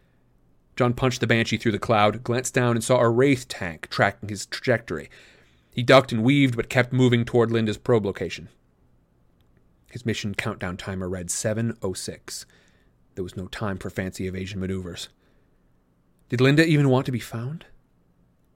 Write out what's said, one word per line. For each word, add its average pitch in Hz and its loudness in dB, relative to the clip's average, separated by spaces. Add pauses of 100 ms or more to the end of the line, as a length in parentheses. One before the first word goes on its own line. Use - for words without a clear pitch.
(760)
John 120 2
punched 127 -2
the 113 -2
Banshee 113 2
through 113 0
the 101 -2
cloud, 107 2
glanced 120 -4
down, 123 2
and 113 -2
saw 127 4
a 117 6
Wraith 127 2
tank - -10
tracking 101 0
his 101 -8
trajectory. 113 -4 (640)
He 127 -6
ducked 131 6
and 113 -2
weaved, 135 4
but 113 -4
kept 123 0
moving 123 4
toward 117 2
Linda's 113 0
probe 113 2
location. 90 -6 (1400)
His - -12
mission 104 -4
countdown 95 -6
timer 92 -8
read 92 -8
seven 113 -2
oh 95 -4
six. - -12 (720)
There 98 -6
was 90 -10
no 90 -10
time 98 -6
for 98 -10
fancy 95 -6
evasion 95 -8
maneuvers. 92 -8 (1200)
Did 123 0
Linda 143 6
even 147 4
want 131 2
to 139 -6
be 120 -4
found? 120 -12 (880)